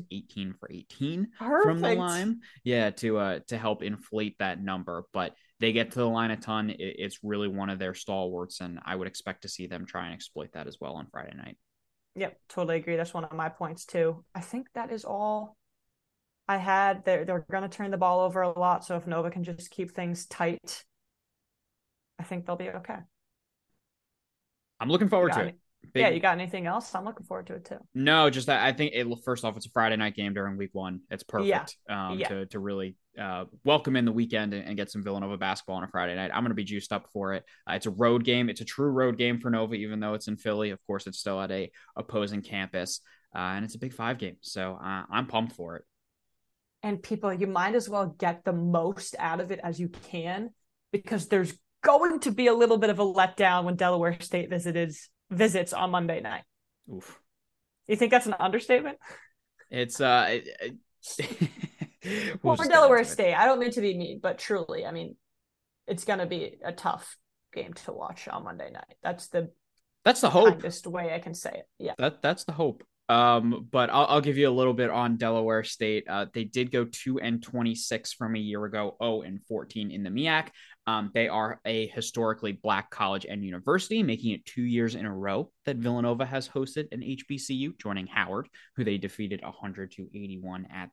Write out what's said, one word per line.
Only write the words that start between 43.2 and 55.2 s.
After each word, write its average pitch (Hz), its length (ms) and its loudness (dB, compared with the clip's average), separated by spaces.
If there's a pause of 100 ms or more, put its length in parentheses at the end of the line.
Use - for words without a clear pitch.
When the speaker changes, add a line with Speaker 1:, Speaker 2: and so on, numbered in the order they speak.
Speaker 1:
uh, - 40 -6
and 95 260 -2
it's 110 120 -10
a - 20 -12
Big 127 140 -8
Five 117 260 -4
game. 92 220 -8
So, 92 340 -6
uh, 95 340 -8
I'm 120 180 0
pumped 113 280 -2
for 85 220 -10
it. - 80 -16 (960)
Speaker 2:
And 202 200 -2
people, 214 300 -2
you 185 140 -2
might 190 280 2
as 214 140 2
well 202 180 0
get 175 380 -2
the 190 80 0
most 170 640 0
out 170 220 -2
of 185 120 -4
it - 100 -6
as 165 160 -6
you 175 100 -2
can, 180 640 -8 (420)
because 202 360 -2
there's 185 280 2 (260)
going 311 380 6
to 247 120 0
be 247 140 4
a 233 80 8
little 226 240 6
bit 214 100 4
of 185 100 2
a 208 60 4
letdown 185 600 4
when 180 120 0
Delaware 175 420 2
State 175 300 -4
visited, 170 460 -2 (360)